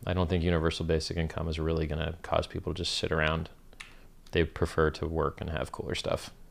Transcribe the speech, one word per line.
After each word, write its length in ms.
I 80
don't 160
think 140
universal 420
basic 320
income 300
is 140
really 260
gonna 360
cause 260
people 260
to 40
just 200
sit 140
around. 360
They 120
prefer 480
to 140
work 340
and 100
have 220
cooler 220
stuff, 360